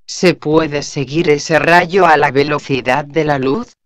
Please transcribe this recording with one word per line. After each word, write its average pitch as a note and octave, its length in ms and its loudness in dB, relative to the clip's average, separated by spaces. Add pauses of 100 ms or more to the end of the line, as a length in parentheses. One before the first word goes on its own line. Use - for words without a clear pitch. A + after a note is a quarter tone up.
Se F3 280 0
puede D3+ 480 -2
seguir D3 480 -4
ese D3 280 0
rayo F3 460 2
a D#3+ 140 4
la C#3+ 140 0
velocidad C#3 760 -2
de D3 180 -2
la D3 140 -2
luz, C3+ 340 -4 (140)